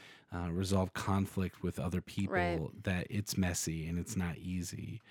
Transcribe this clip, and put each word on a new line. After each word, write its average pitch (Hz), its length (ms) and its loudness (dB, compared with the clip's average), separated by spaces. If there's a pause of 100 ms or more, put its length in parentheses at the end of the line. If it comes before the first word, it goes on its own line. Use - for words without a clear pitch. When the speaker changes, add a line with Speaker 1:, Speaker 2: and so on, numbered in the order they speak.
(340)
Speaker 1:
uh, 87 160 -2
resolve 92 440 4
conflict 98 680 0
with - 160 -2
other - 220 0
people, 196 340 -2
Speaker 2:
Right. 175 480 0
Speaker 1:
that 92 280 2
it's - 280 -2
messy 85 480 0
and 85 120 -2
it's 87 180 -4
not 87 220 0
easy. 92 640 -4 (100)